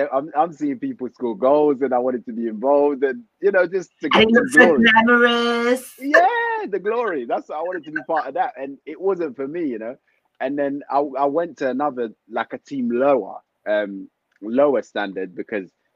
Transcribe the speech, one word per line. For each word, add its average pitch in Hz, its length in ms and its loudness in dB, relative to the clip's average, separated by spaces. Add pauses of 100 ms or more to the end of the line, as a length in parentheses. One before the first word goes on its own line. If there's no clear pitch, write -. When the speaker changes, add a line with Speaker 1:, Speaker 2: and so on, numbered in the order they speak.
(140)
Speaker 1:
I'm, 143 240 -2
I'm 165 160 2
seeing 143 260 -4
people 127 300 -6
score 117 280 -4
goals, 139 440 4
and 127 120 0
I 123 40 2
wanted 123 300 -2
to 123 60 -12
be 117 140 -4
involved, 135 560 2
and, 127 200 -2 (180)
you 196 100 2
know, 185 160 2
just 180 240 -6 (100)
to 156 80 -4
get - 120 4
Speaker 2:
And 220 80 4
it 226 60 4
Speaker 1:
some 254 80 6
Speaker 2:
looked 262 100 -6
so 262 60 8
Speaker 1:
glory. 233 320 8
Speaker 2:
glamorous. 240 1080 2
Speaker 1:
Yeah, 427 680 2
the 190 100 -4
glory. 202 460 -4
That's 147 240 -6
what 147 80 -8
I 156 40 -6
wanted 175 240 -6
to 156 60 -16
be 156 160 -6
part 156 200 -2
of 139 80 -12
that, 170 220 -2
and 135 280 -10
it 156 160 -14
wasn't 175 340 -2
for 135 120 -6
me, 165 200 -6
you 117 120 -4
know. 117 180 -10 (420)
And 135 200 -4
then 143 300 -4
I, 135 100 2
I 139 260 -2
went 151 340 -2
to 139 100 -2
another, 127 400 -4 (200)
like, 113 240 -6
a 131 40 -10
team 127 340 -6
lower, 120 480 2 (280)
um, 101 400 -2 (340)
lower 123 400 2
standard, 95 540 -8
because 101 340 -8 (260)